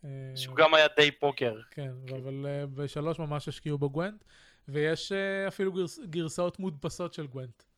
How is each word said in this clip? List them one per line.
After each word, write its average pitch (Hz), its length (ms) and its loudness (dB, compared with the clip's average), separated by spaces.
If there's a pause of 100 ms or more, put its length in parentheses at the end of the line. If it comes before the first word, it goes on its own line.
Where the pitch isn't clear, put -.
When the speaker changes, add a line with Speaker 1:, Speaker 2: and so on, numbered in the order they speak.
Speaker 1:
אה, 143 40 -10 (260)
Speaker 2:
שהוא 131 200 -8
גם 156 180 8
היה 151 140 10 (100)
די 147 140 8
פוקר. 135 440 0 (160)
Speaker 1:
כן, 139 200 -8 (180)
אבל, 135 380 -8
אה, 143 260 -4
בשלוש 147 460 -4
ממש 147 280 -4
השקיעו 147 300 -4
בגוונט, 156 460 -2 (440)
ויש, 151 440 0
אה, 196 360 -2
אפילו 190 260 0
גרס-, 180 260 -2 (100)
גרסאות 170 500 -2
מודפסות 175 540 -4
של 151 140 -8
גוונט. 127 360 -12 (140)